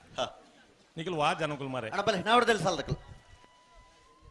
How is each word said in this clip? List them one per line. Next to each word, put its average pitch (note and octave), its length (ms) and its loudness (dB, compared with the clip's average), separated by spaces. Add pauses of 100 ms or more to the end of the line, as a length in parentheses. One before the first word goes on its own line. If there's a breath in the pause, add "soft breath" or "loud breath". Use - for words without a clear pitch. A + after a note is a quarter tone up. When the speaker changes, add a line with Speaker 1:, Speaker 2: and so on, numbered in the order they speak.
(180)
Speaker 1:
ಹಾ. - 240 -6 (560)
Speaker 2:
ನಿಖಿಲ್ E3 180 -4
ವಾ D3+ 180 2
ಜನಕುಲ್ D3 360 -4
ಮಾರೆ. B2 200 -4
Speaker 1:
ಅಣ್ಣ F3+ 120 -2
ಬಲೆ, G3+ 160 2
ನಾ F#3+ 160 2
ಹೊಡೆದಲ್ಲಿ A#3 300 4
ಸಾಲದಕ್ಕಲು. D3+ 460 -4 (1200)